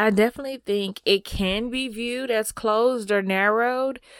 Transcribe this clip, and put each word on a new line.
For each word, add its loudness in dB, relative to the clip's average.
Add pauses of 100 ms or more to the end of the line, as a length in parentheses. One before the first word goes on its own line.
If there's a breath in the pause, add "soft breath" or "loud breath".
I 4
definitely 0
think -4
it 2
can -2
be -4
viewed -6
as -2
closed 0
or 2
narrowed, 0 (200 loud breath)